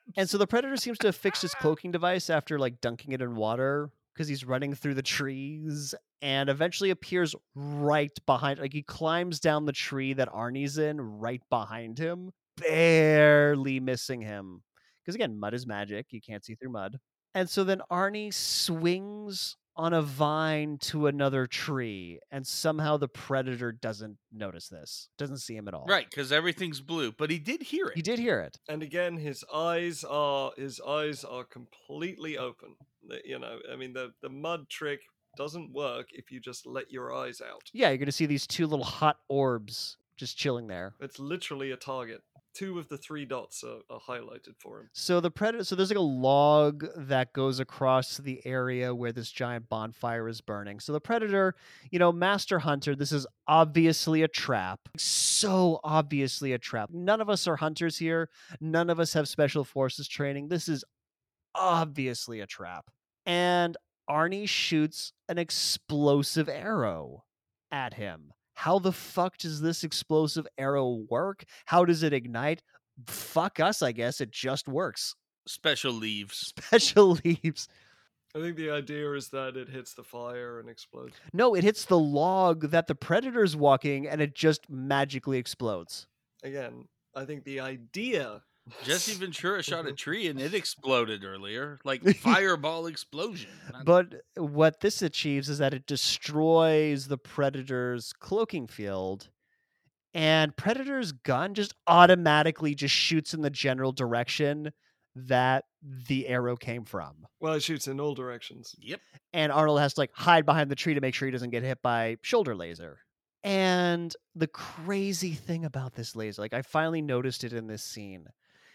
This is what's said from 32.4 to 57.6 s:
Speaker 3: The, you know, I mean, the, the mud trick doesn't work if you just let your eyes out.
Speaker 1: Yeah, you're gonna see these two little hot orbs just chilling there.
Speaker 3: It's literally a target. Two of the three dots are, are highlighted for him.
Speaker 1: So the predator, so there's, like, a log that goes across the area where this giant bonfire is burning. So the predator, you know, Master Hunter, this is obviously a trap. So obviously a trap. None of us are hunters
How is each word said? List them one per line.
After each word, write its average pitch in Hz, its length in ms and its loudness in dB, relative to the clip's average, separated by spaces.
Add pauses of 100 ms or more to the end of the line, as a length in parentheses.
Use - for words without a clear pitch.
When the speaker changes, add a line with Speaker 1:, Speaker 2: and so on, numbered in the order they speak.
Speaker 3:
The, - 180 -12
you 131 140 -10
know, 117 220 -12 (100)
I 131 60 -12
mean, 131 160 -12
the, 127 280 -10
the 135 100 -12
mud 151 380 -8
trick 143 340 -8 (340)
doesn't 151 360 -10
work 127 400 -6
if - 200 -20
you 127 80 -16
just 123 260 -16
let 127 240 -10
your 127 240 -10
eyes 127 260 -8
out. 117 320 -18
Speaker 1:
Yeah, 226 180 4
you're 135 80 0
gonna 139 120 -2
see 156 160 0
these 143 220 -2
two 165 180 -2
little 147 180 -2
hot - 440 0
orbs 123 680 -2 (200)
just - 200 -10
chilling 120 300 -2
there. 92 320 -10
Speaker 3:
It's 139 220 -14
literally 139 500 -8
a 127 60 -8
target. 123 460 -10 (320)
Two 190 260 -8
of 147 80 -14
the 143 100 -12
three 147 260 -12
dots 127 380 -10
are, 117 260 -14
are 120 120 -16
highlighted 117 580 -14
for 107 220 -18
him. 110 120 -20
Speaker 1:
So 175 280 0
the 170 100 0
predator, 226 320 -2
so 180 140 -6
there's, 190 140 2
like, 208 80 0
a - 20 2
log 147 840 4 (100)
that 131 360 -2
goes 131 280 0
across 131 560 2
the 135 280 -10
area 127 480 -2
where 120 200 -4
this 117 180 -8
giant 120 380 -6
bonfire 117 580 -4
is 113 140 -8
burning. 101 400 -8
So - 120 -6
the 151 80 -2
predator, 196 540 2 (380)
you 175 80 2
know, 175 100 8
Master 185 480 2
Hunter, 143 380 0
this 143 160 -2
is 139 160 -2 (180)
obviously 160 760 6
a 156 60 4
trap. 98 680 -2
So 185 880 2
obviously 143 680 0
a 120 60 0
trap. 110 320 -6
None 180 300 2
of 208 100 0
us 190 160 2
are 147 100 2
hunters 156 420 -2